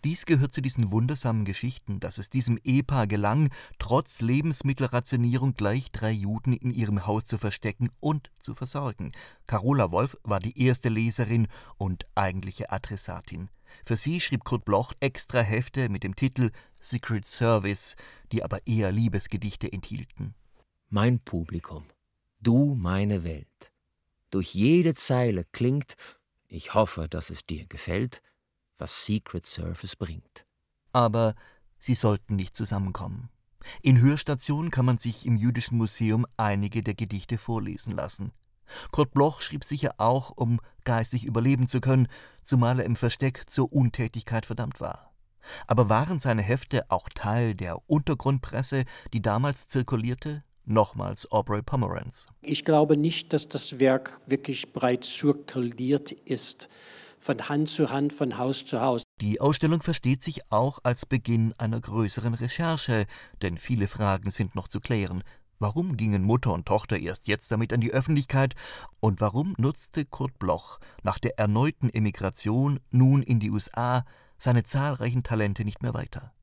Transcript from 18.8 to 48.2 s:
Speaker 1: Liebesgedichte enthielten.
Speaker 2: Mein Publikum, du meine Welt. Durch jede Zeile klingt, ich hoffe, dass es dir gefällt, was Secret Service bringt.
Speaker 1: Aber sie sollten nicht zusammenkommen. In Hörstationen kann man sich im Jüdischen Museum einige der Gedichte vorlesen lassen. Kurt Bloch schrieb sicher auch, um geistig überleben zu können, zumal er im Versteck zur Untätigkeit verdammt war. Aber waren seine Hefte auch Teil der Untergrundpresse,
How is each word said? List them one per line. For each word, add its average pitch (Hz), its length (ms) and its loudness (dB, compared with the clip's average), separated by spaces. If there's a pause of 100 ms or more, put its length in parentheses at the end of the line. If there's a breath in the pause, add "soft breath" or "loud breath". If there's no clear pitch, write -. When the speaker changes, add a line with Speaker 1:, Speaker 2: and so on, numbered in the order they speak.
Speaker 1:
Liebesgedichte 101 800 -2
enthielten. - 640 -10 (540)
Speaker 2:
Mein 113 300 2
Publikum, 82 680 -8 (560)
du 131 340 6
meine 98 480 2
Welt. 80 240 -8 (840)
Durch 95 240 -2
jede 156 400 6
Zeile 120 580 2
klingt, 131 400 0 (560 loud breath)
ich - 240 -12
hoffe, 95 340 2
dass 80 220 -6
es 80 160 -10
dir 76 220 -8
gefällt, 107 560 -6 (560)
was - 260 -2
Secret 104 400 -4
Service 85 500 -6
bringt. - 520 -12 (460)
Speaker 1:
Aber 113 420 2 (440 soft breath)
sie - 160 0
sollten 104 420 2
nicht 95 200 -4
zusammenkommen. 98 720 -6 (540 loud breath)
In 131 180 8
Hörstationen 147 720 2
kann 127 160 2
man 123 100 4
sich - 300 -6
im 117 100 4
Jüdischen 113 400 0
Museum 113 480 2 (140)
einige 104 440 0
der 104 120 -2
Gedichte 104 420 -6
vorlesen 107 560 -6
lassen. - 400 -6 (580 loud breath)
Kurt 147 200 2
Bloch 147 320 2
schrieb 143 220 -8
sicher - 340 -4
auch, 127 320 2
um 120 300 0 (240 soft breath)
geistig 117 420 0
überleben 123 420 2
zu 127 140 0
können, 131 260 6 (320 loud breath)
zumal 123 380 4
er - 80 0
im 117 100 0
Versteck 127 520 -2
zur 131 220 2
Untätigkeit 117 760 0
verdammt 113 340 -8
war. - 320 -10 (540 loud breath)
Aber 110 240 4
waren 151 280 2
seine 117 220 2
Hefte 117 500 -2
auch 92 200 -2
Teil 110 440 0
der 87 320 -8
Untergrundpresse, 135 960 0 (280 loud breath)